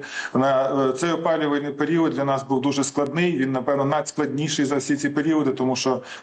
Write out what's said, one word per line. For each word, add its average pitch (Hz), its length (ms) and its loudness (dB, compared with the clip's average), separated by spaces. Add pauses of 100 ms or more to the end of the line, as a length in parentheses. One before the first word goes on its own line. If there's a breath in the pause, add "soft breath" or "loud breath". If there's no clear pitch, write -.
(340 loud breath)
на, 135 540 2
е, 127 40 0
цей 170 200 0
опалювальний 156 600 0
період 151 400 2
для 135 120 -2
нас 135 180 0
був 131 180 0
дуже 139 240 0
складний. 147 520 0
Він, 131 160 0
напевно, 135 320 0
надскладніший 147 800 0
за 139 120 0
всі 139 200 0
ці 151 140 -2
періоди, 147 400 2
тому 127 260 0
що 127 260 0 (200 loud breath)